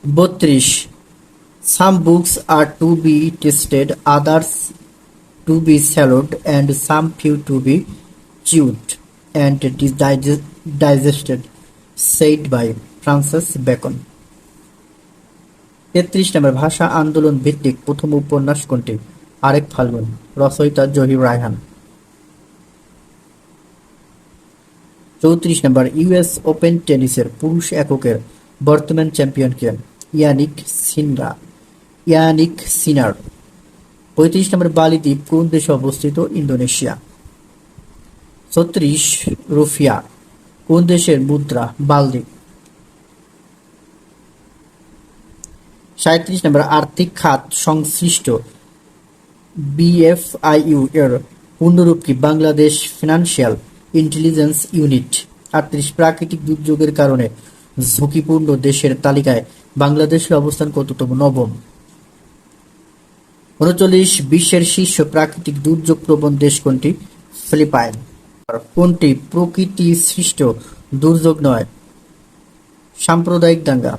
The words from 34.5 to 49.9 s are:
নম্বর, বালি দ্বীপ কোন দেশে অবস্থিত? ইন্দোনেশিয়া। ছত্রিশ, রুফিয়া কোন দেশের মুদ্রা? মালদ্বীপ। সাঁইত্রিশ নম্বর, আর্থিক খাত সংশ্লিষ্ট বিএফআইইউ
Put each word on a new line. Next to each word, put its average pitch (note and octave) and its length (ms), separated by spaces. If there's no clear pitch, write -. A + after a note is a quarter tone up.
নম্বর, F3 160
বালি D#3+ 340
দ্বীপ C#3+ 160
কোন D#3+ 180
দেশে D#3 240
অবস্থিত? C#3 460
ইন্দোনেশিয়া। B2+ 540
ছত্রিশ, E3 520
রুফিয়া D3 460
কোন E3 180
দেশের E3+ 360
মুদ্রা? C#3 420
মালদ্বীপ। C3+ 380
সাঁইত্রিশ E3 480
নম্বর, D3 160
আর্থিক D3 540
খাত D#3+ 260
সংশ্লিষ্ট D#3 600
বিএফআইইউ D#3+ 1040